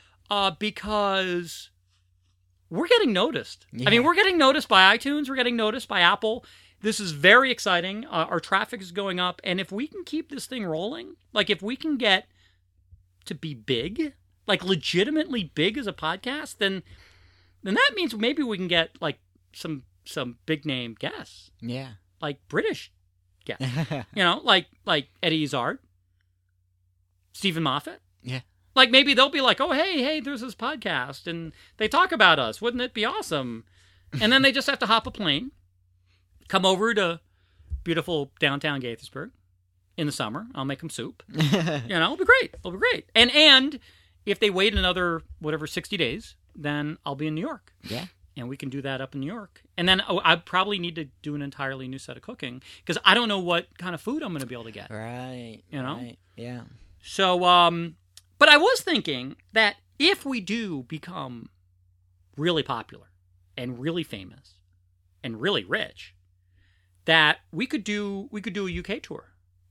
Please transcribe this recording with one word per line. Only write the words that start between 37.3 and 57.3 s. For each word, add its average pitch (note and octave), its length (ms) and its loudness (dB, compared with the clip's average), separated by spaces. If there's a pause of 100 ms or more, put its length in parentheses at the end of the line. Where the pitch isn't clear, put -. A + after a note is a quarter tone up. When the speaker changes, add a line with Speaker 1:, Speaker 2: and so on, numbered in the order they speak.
Speaker 1:
beautiful D#3 560 -2
downtown C#3+ 420 0
Gaithersburg B2 500 -12 (680)
in E3 80 -2
the D3 80 -2
summer. A#2 420 -6
I'll C3+ 100 -4
make C#3 180 -6
'em D#3+ 60 -10
soup. - 380 -12
Speaker 2:
<laughs> - 60 -18
Speaker 1:
You D#3 640 0
know, F3+ 140 0
it'll - 40 -8
be F#4 80 -2
great. A#4+ 340 4
It'll F3+ 120 -10
be F#3 60 -8
great. A#4+ 380 -2
And, A#3+ 160 8
and C#4+ 480 6 (460)
if G3+ 140 -2
they G#3 100 2
wait G3 240 2
another, F3+ 480 0 (180)
whatever, D3+ 280 -6
sixty - 300 -8
days, D#3+ 380 -4 (200)
then D3 500 -6
I'll C#3+ 100 -8
be D3+ 120 -6
in D#3 80 -6
New D#3+ 60 -6
York. C#4 320 -10 (100)
Speaker 2:
Yeah. B2 220 -10 (320)
Speaker 1:
And A#2+ 100 -10
we C3+ 80 -10
can C#3 140 -10
do C#3 140 -8
that C3+ 180 -6
up C3 120 -12
in C#3+ 60 -10
New C3+ 80 -6
York. D#3 340 -14 (160)
And F3+ 120 2
then, F#3+ 180 4
oh, F#3 160 0
I E3+ 140 6
probably G3 420 -2
need E3+ 160 -6
to D#3+ 100 -6 (160)
do D3 140 -6
an D3 60 -6
entirely C3+ 480 -8
new C3 100 -12
set C3 160 -16
of A#2+ 80 -20
cooking C3 380 -12 (240)
'cause E3 180 -2
I F#3+ 120 8
don't A#3+ 120 2
know G3+ 120 -2
what F3 380 -2
kind F3+ 160 -8
of D#3+ 60 -8
food D4+ 240 -6
I'm A3 80 -8
gonna C#3 140 -8
be A#2+ 100 -12
able A#2 80 -12
to A2+ 80 -16
get. G2 180 -16
Speaker 2:
Right. A#2+ 720 -12 (100)
Speaker 1:
You C3+ 140 -8
know? C3 120 -6
Speaker 2:
Right. A#3+ 220 -14 (200)
Yeah. A#2+ 240 -12 (420)
Speaker 1:
So, F3+ 420 0